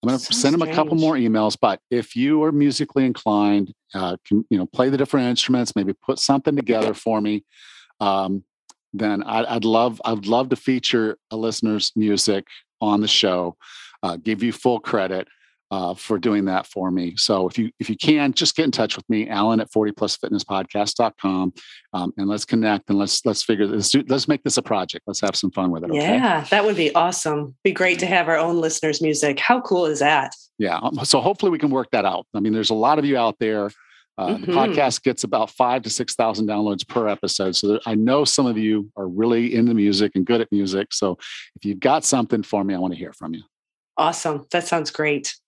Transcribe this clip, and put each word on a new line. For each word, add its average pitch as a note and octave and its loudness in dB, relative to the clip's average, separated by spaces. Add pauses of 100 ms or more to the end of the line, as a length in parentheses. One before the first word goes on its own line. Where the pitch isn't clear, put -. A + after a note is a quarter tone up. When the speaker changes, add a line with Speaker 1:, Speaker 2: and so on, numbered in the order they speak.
Speaker 1:
I'm - -2
gonna C4 0
Speaker 2:
So - -6
Speaker 1:
send - 2
him E3 2
a D#3+ 0
couple D#3 2
Speaker 2:
strange. - 4
Speaker 1:
more D#3 4
emails, A2 2
but G2+ 2 (120)
if A#2+ -2
you D3 2
are D#3+ 2
musically C#3+ 2
inclined, G#2 2 (200)
uh, F#2 -4 (100)
can, G#2+ 2
you A2 2
know, F#2 0
play B2+ 0
the C#3 0
different C3+ 2
instruments, B2 0
maybe G2 0
put - -4
something C#3+ 2
together A2 0
for G#2+ -2
me, G#2 -2 (560)
um, G2 -2 (520)
then G#2 -2
I, A2+ -2
I'd G#2+ -4
love, A2+ 2
I'd G#2+ -2
love B2 2
to B2+ 0
feature A#2+ 0 (120)
a A2 -8
listener's A2 -2
music G#2 0 (340)
on G#2 0
the G#2+ -2
show, F2+ 0 (460)
uh, F2 -4
give G2+ -4
you A#2 0
full A#2+ 0
credit, F#2+ -2 (440)
uh, F#2 -4
for - -4
doing G#2 2
that F#2+ -2
for F#2 -6
me. F2+ -4
So F#2+ 2
if F2+ -4
you, A2 -2
if - -8
you A2 -2
can, D3 2
just - 0
get D#3+ 2
in - 0
touch - -2
with F#2+ -16
me, A2 -2
Alan A2 2
at - -6
forty G#2+ 0
plus G2+ -4
fitness - -4
podcast G2 -4
dot A#2 0
com, F#2 -2 (400)
um, F#2 -6
and G2+ -4
let's G#2+ -4
connect A2 0
and G2+ 2
let's, - -2
let's A2 0
figure G#2 2
this, G#2 -2 (140)
let's C3+ 0
make D3+ 0
this - 0
a B2+ 0
project. F#2 -4
Let's G2 -6
have G2 -2
some F#2+ -2
fun F#2 0
with E2 -4
it. E2+ -4
Okay? G#2+ 0
Speaker 2:
Yeah, F#3+ 2 (100)
that G3+ 4
would G#3 2
be D#3+ 2
awesome. D#3 0
Be G3 2
great F3+ 0
to F#3 -2
have F3 2
our E3 2
own E3+ 0
listeners' D#3+ -2
music. D3 0
How B3 2
cool F3+ 0
is D3+ -2
that? C#3+ 2 (240)
Speaker 1:
Yeah. F2+ 0
Um, C3+ -4
so - 2
hopefully F#3+ 2
we D#3+ -2
can D3+ 2
work C3 -2
that G#2+ 2
out. F#2 -2
I G#2 -2
mean, G#2+ 0
there's G#2+ 0
a A2+ 0
lot B2+ 4
of D3 0
you C#3 2
out A#2 0
there. G#2+ -2 (480)
Uh, B2+ -2
the G#3 -10
Speaker 2:
Mm-hmm. F3+ 2
Speaker 1:
podcast D3 2
gets B2+ 0
about A2 0
five B2 0
to A2 -8
six - -6
thousand A2 0
downloads G#2 -2
per A#2 0
episode. F#2+ -2
So - 0
there, G#2 2
I A2+ -2
know B2+ 4
some C#3 2
of A#2 0
you G#2+ 0
are G2 -6
really A#2 0
into A#2 4
music G2+ 2
and F#2 0
good A#2+ 2
at A2+ -2
music. G2 -2
So F#2 -2 (380)
if - -20
you've G2+ -4
got C#3 2
something A#2 0
for G2+ -2
me, G2 -2
I F2+ -4
wanna F2+ -4
hear E2+ -12
from E2 -12
you. D#2 -14 (520)
Speaker 2:
Awesome. D#3 -2
That E3+ -2
sounds D#3+ -2
great. D3 -2 (120)